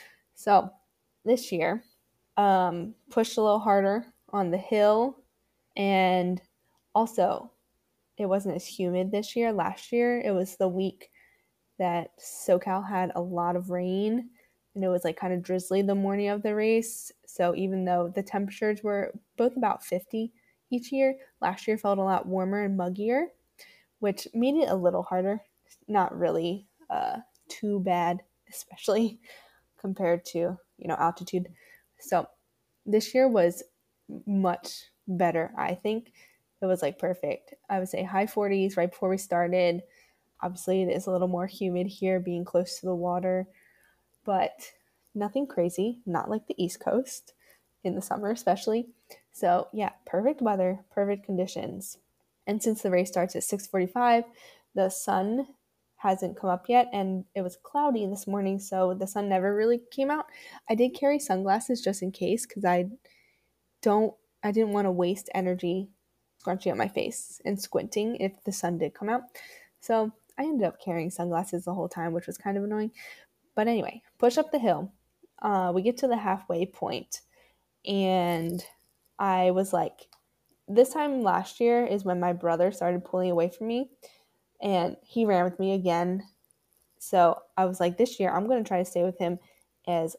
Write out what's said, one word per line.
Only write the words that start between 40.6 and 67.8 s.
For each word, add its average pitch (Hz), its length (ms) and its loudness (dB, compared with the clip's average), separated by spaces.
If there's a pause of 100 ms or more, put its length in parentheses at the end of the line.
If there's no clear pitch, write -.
it 180 80 0
is 190 160 -2
a 196 40 -2
little 180 180 2
more 180 180 -2
humid 185 400 -2
here 190 340 0
being 175 240 -4
close 175 340 -2
to - 80 -10
the 185 80 0
water, 180 540 -2 (760)
but - 480 -2 (420)
nothing 208 320 -2
crazy, 190 580 -2
not 175 240 -2
like 214 180 -4
the - 160 -6
East - 180 -4
Coast - 520 -2 (520)
in 185 100 -2
the 185 80 -4
summer 208 280 -4
especially. 226 580 0 (440)
So, 175 400 2
yeah, 214 180 -4 (140)
perfect 254 380 0
weather, 190 480 0
perfect 202 340 -2
conditions. 190 760 -6 (480)
And 208 160 -2
since 220 200 0
the 196 80 0
race 185 180 4
starts 185 260 -2
at - 100 -6
six 202 220 -4
forty-five, 233 580 2 (500)
the 190 160 2
sun 202 580 -2 (480)
hasn't 190 400 -2
come 190 140 -2
up 185 180 -2
yet, 240 240 6
and 190 320 -2 (100)
it 196 80 -4
was 180 200 -8
cloudy 269 440 0
this 196 200 -8
morning, 196 320 -2
so 185 360 0
the 190 120 -4
sun 202 220 -4
never 190 260 2
really 233 260 2 (100)
came 269 200 -2
out. 302 160 -2 (420)
I 226 60 0
did 247 160 4
carry 285 280 2
sunglasses 202 640 0
just 196 200 -2
in 185 100 -2
case, 190 320 -2
'cause 202 200 -6
I 180 260 2 (880)
don't, 214 340 2 (280)
I 208 100 0
didn't 214 220 2
wanna 202 180 2
waste 180 420 0
energy 185 540 -2 (500)
scrunching 185 320 -4
up - 80 -2
my 196 100 0
face - 560 -6
and 196 160 -4
squinting 214 560 -4